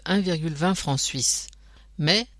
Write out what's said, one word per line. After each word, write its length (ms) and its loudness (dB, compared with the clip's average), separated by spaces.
un 160 2
virgule 340 -2
vingt 220 2
francs 240 0
suisses. 480 -2
Mais, 300 2